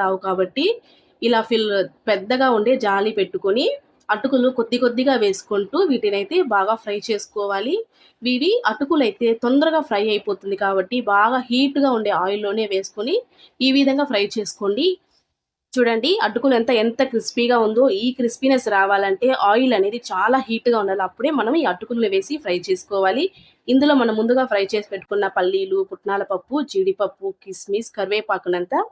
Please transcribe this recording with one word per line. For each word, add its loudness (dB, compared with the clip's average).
రావు. 0
కాబట్టి -2
ఇలా 2
ఫిల్, -2
పెద్దగా 2
ఉండే 2
జాలి 0
పెట్టుకొని, -2
అటుకులు 0
కొద్ది 0
కొద్దిగా 0
వేసుకుంటూ -2
వీటినైతే -2
బాగా 2
ఫ్రై -6
చేసుకోవాలి. -4
ఇవి 0
అటుకులు 0
అయితే -2
తొందరగా 2
ఫ్రై -2
అయిపోతుంది. -4
కాబట్టి -2
బాగా 2
హీట్‌గా 2
ఉండే 0
ఆయిల్‌లోనే -2
వేసుకొని -4
ఈ 2
విధంగా 2
ఫ్రై 0
చేసుకోండి. -4
చూడండి 2
అటుకులు 0
ఎంత, 2
ఎంత 0
క్రిస్పీగా 0
ఉందో. 2
ఈ 0
క్రిస్పీనెస్ 0
రావాలంటే 2
ఆయిల్ 4
అనేది 0
చాలా 2
హీట్‌గా 0
ఉండాలి, -2
అప్పుడే -2
మనం 0
ఈ 2
అటుకులను -2
వేసి -2
ఫ్రై -2
చేసుకోవాలి. 0
ఇందులో 4
మనం 2
ముందుగా 2
ఫ్రై 0
చేసి -4
పెట్టుకున్న -4
పల్లీలు, 0
పుట్నాల -6
పప్పు, -6
జీడిపప్పు, -2
కిస్మిస్, -6
కరివేపాకునంతా -2